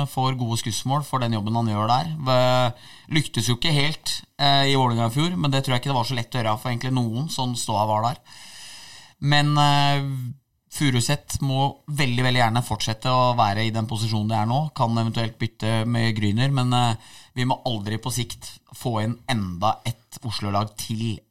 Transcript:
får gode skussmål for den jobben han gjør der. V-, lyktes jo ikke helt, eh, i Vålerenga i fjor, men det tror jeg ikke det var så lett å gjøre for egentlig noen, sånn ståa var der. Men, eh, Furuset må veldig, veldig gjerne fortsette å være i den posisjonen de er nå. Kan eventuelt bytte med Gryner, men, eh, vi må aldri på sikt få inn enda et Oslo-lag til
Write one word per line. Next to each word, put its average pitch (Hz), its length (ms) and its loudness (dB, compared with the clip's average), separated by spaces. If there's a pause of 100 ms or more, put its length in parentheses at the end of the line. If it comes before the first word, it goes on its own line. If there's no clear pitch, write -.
får 131 300 -2
gode 117 220 0
skussmål 131 460 -2
for 131 160 -4
den 117 120 0
jobben 107 220 -2
han 117 120 2
gjør 104 220 0
der. 143 300 2
V-, 127 540 4 (420)
lyktes 135 340 0
jo 123 80 2
ikke 165 160 0
helt, 147 500 -2 (160)
eh, 139 340 4
i - 20 4
Vålerenga 117 320 2
i 113 80 -2
fjor, 170 220 0
men 151 140 0
det 135 140 0
tror 131 120 0
jeg 120 60 -2
ikke 139 100 -2
det 131 40 0
var 117 80 0
så 131 120 -4
lett 117 180 -6
å 123 80 -2
gjøre 110 160 0
for - 120 -6
egentlig 120 220 -2
noen, 123 380 -2
sånn 123 260 -2
ståa 107 300 0
var 107 160 2
der. 120 160 -2 (1000)
Men, 147 360 2
eh, 143 480 4 (680)
Furuset 139 720 0
må 135 460 0
veldig, 131 340 0
veldig 127 180 2
gjerne 117 220 2
fortsette 113 480 -4
å 127 240 4
være 110 320 2
i 110 80 0
den 110 160 -2
posisjonen 110 400 -2
de 113 80 0
er 107 80 0
nå. 127 140 0 (120)
Kan 117 220 0
eventuelt 113 420 -2
bytte 110 480 -2
med 113 300 0
Gryner, 107 380 2
men, 123 200 2
eh, 120 220 2 (400)
vi 127 100 -2
må 127 120 0 (100)
aldri 107 320 -2
på 127 140 -6
sikt - 460 -8 (140)
få 113 300 -2
inn 117 140 -2 (120)
enda 98 560 0
et - 380 -8
Oslo-lag 104 540 -4
til 113 420 -4 (120)